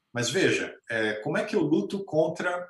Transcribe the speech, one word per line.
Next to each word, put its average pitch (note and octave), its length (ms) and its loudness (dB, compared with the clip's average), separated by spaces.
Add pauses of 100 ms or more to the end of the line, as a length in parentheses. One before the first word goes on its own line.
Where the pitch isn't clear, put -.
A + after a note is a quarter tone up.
(120)
mas A#2+ 160 -2
veja, - 480 2 (140)
é, A2 300 0
como D#3 180 -2
é G#3+ 60 0
que - 100 -6
eu G3+ 60 4
luto G3 440 0
contra E3+ 640 0